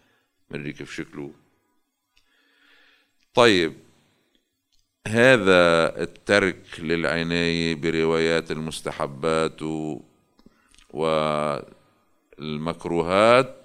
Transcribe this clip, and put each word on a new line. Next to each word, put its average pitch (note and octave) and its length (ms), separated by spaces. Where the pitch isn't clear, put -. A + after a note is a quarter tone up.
منري D2 220
كيف C#2+ 180
شكله. D2 400
طيب، F#2 400
هذا F#2+ 920
الترك - 760
للعناية E2 960
بروايات D#2+ 760
المستحبات D#2 1080
و-، D#2 400
والمكروهات E2+ 1300